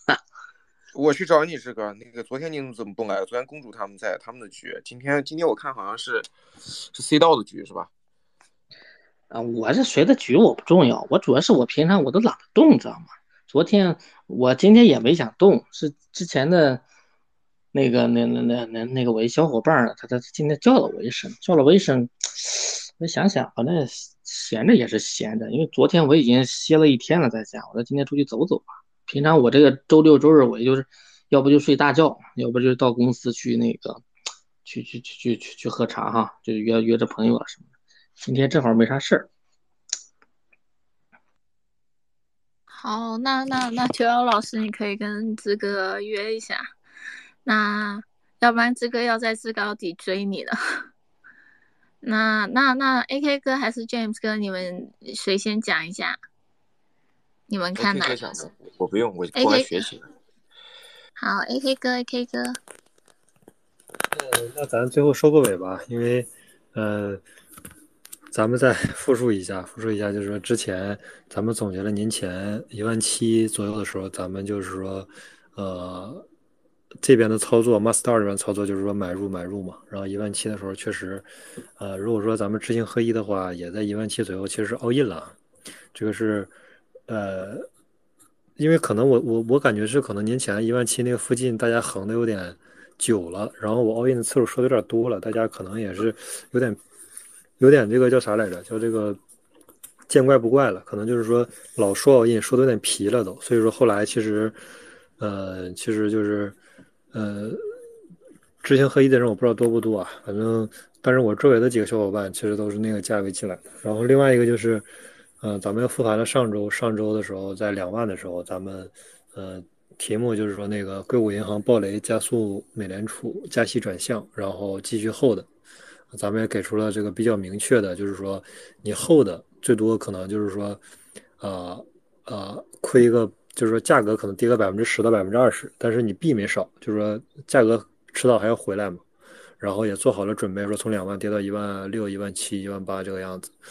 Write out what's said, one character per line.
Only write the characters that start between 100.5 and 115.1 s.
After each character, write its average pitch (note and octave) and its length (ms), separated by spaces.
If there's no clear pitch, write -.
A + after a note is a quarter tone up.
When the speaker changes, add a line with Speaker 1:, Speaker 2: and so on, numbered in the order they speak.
Speaker 4:
怪 C3 200
了。 F#2 100
可 - 160
能 G#2+ 100
就 A#2+ 100
是 A#2 80
说 A#2+ 220
老 G2+ 180
说 B2 320
all A#2+ 60
in A2 100
说 - 140
的 C3 80
有 - 20
点 A#2 140
疲 - 280
了 A#2 160
都， F#2 160
所 - 160
以 A2+ 40
说 A2 100
后 B2 160
来 G#2 180
其 - 160
实， G#2+ 320
呃， F#2+ 540
其 A2 200
实 G#2+ 180
就 G#2+ 120
是， G#2 300
呃， G#2 380
知 - 140
行 C#3 120
合 C#3 140
一 C3+ 60
的 C3 100
人 A#2+ 80
我 G#2+ 80
不 F#2 60
知 B2 60
道 A2+ 80
多 A#2+ 140
不 A2+ 120
多 A2 180
啊， F#2 120
反 G2+ 120
正， A2+ 320
但 B2+ 120
是 C3 40
我 A2 160
周 C#3+ 160
围 A#2 80
的 B2 100
几 A#2 120
个 G#2 60
小 A2+ 120
伙 G2+ 120
伴 G2 220
其 - 100
实 G#2 140
都 G#2 140
是 G#2 80
那 A2 140
个 G2+ 80
价 G#2 200
位 G2 120
进 G2+ 160
来 F2+ 80
的。 - 60
然 G#2+ 100
后 A2 120
另 C3 140
外 C3+ 160
一 A#2+ 40
个 A#2+ 80
就 A#2 100
是， G#2+ 260